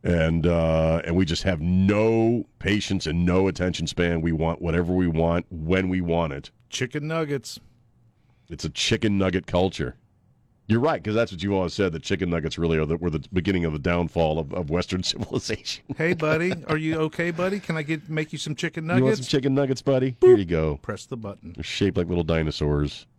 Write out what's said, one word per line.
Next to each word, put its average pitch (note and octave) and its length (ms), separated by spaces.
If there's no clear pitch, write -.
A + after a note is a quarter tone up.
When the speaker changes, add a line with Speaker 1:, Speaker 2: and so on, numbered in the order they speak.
Speaker 1:
And, E2 440
uh, D#2+ 560
and E2 140
we F#2+ 80
just D#2+ 180
have F2+ 160
no G#2+ 840
patience G2 460
and E2+ 200
no F#2 240
attention F2 360
span. F2 360
We E2 100
want D#2+ 300
whatever E2+ 320
we F#2 140
want E2 420
when F#2 400
we F#2 100
want E2+ 320
it. C#2+ 180
Speaker 2:
Chicken C#3+ 380
nuggets. D3+ 520
Speaker 1:
It's - 160
a D#2+ 60
chicken G#2 480
nugget F#2+ 300
culture. F2 500
You're A2 140
right, C#3 240
'cause G#2+ 100
that's A2+ 160
what F2 140
you've G2+ 80
always F#2 220
said, F#2+ 180
that D#2 120
chicken F2+ 260
nuggets D#2+ 280
really D#2+ 200
are D#2 80
the, E2 100
were E2+ 140
the D#2 100
beginning F#2 320
of D#2 80
the D2+ 60
downfall E2 600
of, D2 140
of D#2+ 160
Western F2+ 340
<laughs> - 80
civilization. - 720
Speaker 2:
Hey, E3+ 160
buddy. D#3+ 400
Are D#3 100
you D#3 220
okay, E3+ 320
buddy? F#3 280
Can E3 160
I D#3+ 60
get, D3+ 280
make D#3 220
you D3 80
some - 160
chicken E3 300
Speaker 1:
You E3 60
want B2+ 120
Speaker 2:
nuggets? - 160
Speaker 1:
some B2 80
chicken C3+ 260
nuggets, C3+ 280
buddy? C3 320
Speaker 2:
Boop. F#4 140
Speaker 1:
Here A#2 100
you G2 80
go. D#2+ 320
Speaker 2:
Press - 280
the B2+ 120
button. G2+ 400
Speaker 1:
They're E2 80
shaped G2 320
like F2 100
little E2+ 160
dinosaurs. D2+ 840